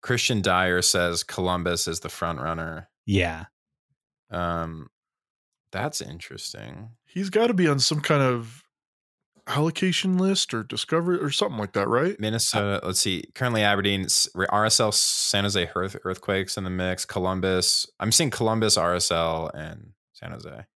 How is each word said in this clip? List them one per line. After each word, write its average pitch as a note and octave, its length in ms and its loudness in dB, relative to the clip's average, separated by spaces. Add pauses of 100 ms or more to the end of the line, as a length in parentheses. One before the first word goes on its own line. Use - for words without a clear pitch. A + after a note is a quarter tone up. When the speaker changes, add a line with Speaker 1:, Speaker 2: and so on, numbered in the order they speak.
Speaker 1:
Christian A#2 400 0
Dyer F2+ 400 4
says F2 420 2
Columbus F2 640 -2
is E2+ 120 -4
the D#2+ 100 -10
front E2 300 -6
runner. D#2+ 500 -6 (160)
Speaker 2:
Yeah. E2+ 400 0 (840)
Speaker 1:
Um, E2 600 -4 (800)
that's A#2+ 300 -6
interesting. - 880 -14 (160)
Speaker 3:
He's F#3+ 240 -6
gotta A3+ 240 4
be F3+ 140 4
on C#3+ 120 4
some D3+ 220 0
kind C#3+ 200 2
of A#2+ 420 0 (840)
allocation F3+ 680 0
list F#3+ 360 2
or A2+ 100 -2
discovery E3+ 560 0
or D3+ 100 0
something F3 300 0
like G2+ 140 -4
that, G2 160 2
right? D3 300 2
Speaker 1:
Minnesota, G#2+ 680 0
let's F#2 140 0
see. F#2 240 0 (120)
Currently A#2 280 2
Aberdeen, G2 420 2
s-, - 300 2
R-, F#2 140 0
R G#2 160 4
S A2 140 4
L, A2 120 4
San - 520 2
Jose G2 320 0
Earth-, F#2+ 300 -4
Earthquakes F#2+ 520 -2
in G2 60 -6
the F#2 60 -6
mix. F#2 360 -2
Columbus. F#2 800 0 (140)
I'm A2 140 0
seeing D3+ 160 4
Columbus, A2 480 2
R F2 180 2
S F2 160 0
L, E2 420 0
and D#2+ 380 -12 (220)
San - 180 -16
Jose. - 340 -16 (120)